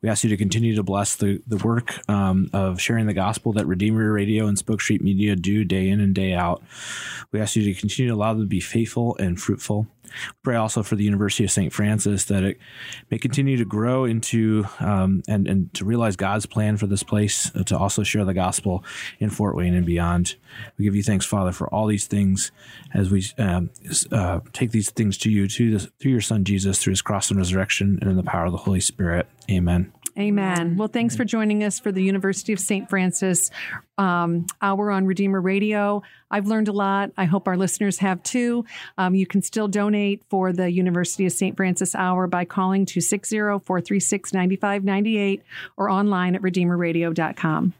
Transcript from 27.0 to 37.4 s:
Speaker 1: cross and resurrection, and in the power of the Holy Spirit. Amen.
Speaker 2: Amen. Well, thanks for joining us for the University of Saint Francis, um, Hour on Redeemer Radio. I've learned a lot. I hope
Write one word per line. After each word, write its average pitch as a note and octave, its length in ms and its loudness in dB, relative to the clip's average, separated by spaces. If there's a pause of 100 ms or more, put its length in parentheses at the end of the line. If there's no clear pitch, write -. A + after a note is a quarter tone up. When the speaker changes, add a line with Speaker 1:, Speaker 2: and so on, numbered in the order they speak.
Speaker 1:
cross G2+ 280 -2
and G2+ 80 2
resurrection, F#2+ 640 2
and G2 100 0
in F#2 60 2
the F#2 80 2
power F2 220 0
of F2 80 0
the F2 60 -4
Holy F#2+ 200 0
Spirit. E2+ 480 0 (240)
Amen. F2+ 400 2 (280)
Speaker 2:
Amen. F#3+ 580 0
Well, G#3+ 100 0
thanks A#3 280 -2
for B3+ 100 0
joining G#3+ 380 0
us G#3 160 -2
for G#3 120 -2
the F#3+ 100 0
University G3 500 0
of G3+ 80 -2
Saint - 300 -2
Francis, F#3 640 0 (480)
um, F3 480 0 (160)
Hour G3+ 260 0
on F#3+ 160 2
Redeemer F#3+ 340 2
Radio. G3+ 640 0 (300)
I've G3+ 160 -2
learned G#3+ 220 2
a - 20 -2
lot. G3 460 0
I F#3+ 80 0
hope F#3 220 2